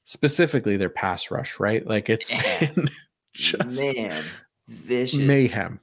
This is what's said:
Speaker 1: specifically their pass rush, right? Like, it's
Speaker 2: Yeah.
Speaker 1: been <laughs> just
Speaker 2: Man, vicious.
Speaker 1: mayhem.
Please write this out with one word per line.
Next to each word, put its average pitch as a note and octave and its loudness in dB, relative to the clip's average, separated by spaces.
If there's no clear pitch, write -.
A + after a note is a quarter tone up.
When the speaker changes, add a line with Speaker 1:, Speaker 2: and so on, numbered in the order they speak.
Speaker 1:
specifically C#3+ 2
their F#2+ 0
pass F#2 -4
rush, - -6
right? G#2+ 2
Like, G#2+ -2
it's A2 0
Speaker 2:
Yeah. - 0
Speaker 1:
been D3+ 0
<laughs> - -20
just - -2
Speaker 2:
Man, A2 -2
vicious. B2 -2
Speaker 1:
mayhem. C3+ 4